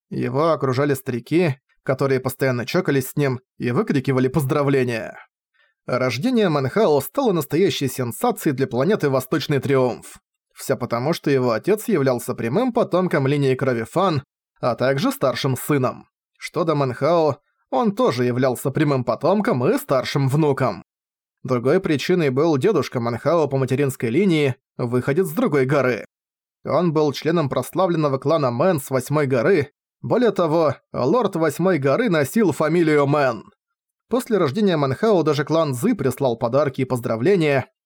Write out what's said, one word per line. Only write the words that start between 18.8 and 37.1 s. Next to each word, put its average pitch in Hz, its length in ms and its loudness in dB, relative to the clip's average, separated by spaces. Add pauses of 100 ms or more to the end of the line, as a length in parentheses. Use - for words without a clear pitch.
потомком 156 640 0
и 240 100 2
старшим 135 520 -2
внуком. 135 540 0 (600)
Другой 127 380 0
причиной 165 480 0
был 147 280 2
дедушка 139 440 0
Манхао 143 480 0
по 135 80 -2
материнской 131 520 -2
линии, 151 460 2 (220)
выходец 131 500 0
с 151 40 -8
другой 151 340 0
горы. 127 400 0 (600)
Он 156 280 0
был 151 180 2
членом 156 380 -2
прославленного 156 680 0
клана 143 320 0
Мэн 147 300 0
с - 100 -12
Восьмой 143 380 0
горы. 135 440 2 (300)
Более 208 300 2
того, 160 440 0 (180)
лорд 170 420 0
Восьмой 165 440 0
горы 143 300 0
носил 165 440 2
фамилию 156 540 2
Мэн. 139 360 0 (680)
После 233 280 0
рождения 180 400 2
Манхао 151 460 2
даже 147 200 0
клан 151 300 0
Цзы 180 220 0
прислал 131 420 -2
подарки 135 440 -2
и 131 40 0
поздравления, 127 800 0 (180)